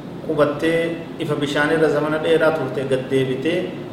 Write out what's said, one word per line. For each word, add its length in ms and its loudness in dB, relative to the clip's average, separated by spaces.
qubattee 520 2
ifa 160 -2
bishaanirra 540 2
zamana 300 0
dheeraa 320 4
turte 380 -2
gad 200 2
deebitee 500 0